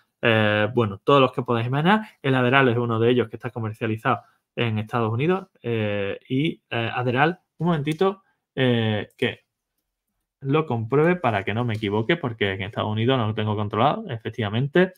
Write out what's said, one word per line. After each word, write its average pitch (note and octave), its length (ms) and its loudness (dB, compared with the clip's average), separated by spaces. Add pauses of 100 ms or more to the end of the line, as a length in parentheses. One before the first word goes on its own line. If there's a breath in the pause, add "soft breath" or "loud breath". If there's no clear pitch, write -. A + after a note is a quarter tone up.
(200 soft breath)
eh, G#2+ 540 4
bueno, A2 240 0
todos C#3 220 4
los C3 100 4
que C3 120 -6
podáis A#2+ 260 -2
imaginar. E3+ 400 0 (120)
El C3+ 140 0
Aderal C3 360 4
es A2 60 0
uno A#2 220 0
de A2+ 100 4
ellos A#2+ 200 2
que A#2+ 80 -16
está A#2+ 140 -10
comercializado A2 720 -4 (340 soft breath)
en A2 240 -2
Estados A2 320 -2
Unidos, F3+ 380 -2 (120)
eh, G#2 560 -4 (100)
y, D3 400 -2
eh, A#2 240 -4
Aderal, B2+ 460 0 (200)
un D#3+ 100 -2
momentito, E3 560 -2 (320)
eh, A#2 600 0
que G#2+ 280 -4 (960)
lo D3+ 260 0
compruebe C3+ 480 2
para A2+ 300 0
que G2+ 100 -4
no A#2+ 100 -2
me A2+ 100 -2
equivoque, A2 420 0
porque A2 380 -2
en G2 80 -8
Estados G2+ 280 -6
Unidos A2+ 280 0
no G#2+ 100 0
lo G#2+ 60 -2
tengo G#2+ 200 -2
controlado, B2+ 560 -2
efectivamente. A#2+ 880 -2